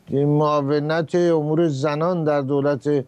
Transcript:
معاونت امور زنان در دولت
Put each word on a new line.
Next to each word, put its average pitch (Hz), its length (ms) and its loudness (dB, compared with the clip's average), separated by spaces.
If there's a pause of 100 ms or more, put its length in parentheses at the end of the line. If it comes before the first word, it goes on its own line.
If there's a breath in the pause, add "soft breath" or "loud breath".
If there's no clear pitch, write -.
(100)
معاونت 147 1040 0
امور 165 540 2
زنان 156 560 -2
در 147 160 2
دولت 143 680 0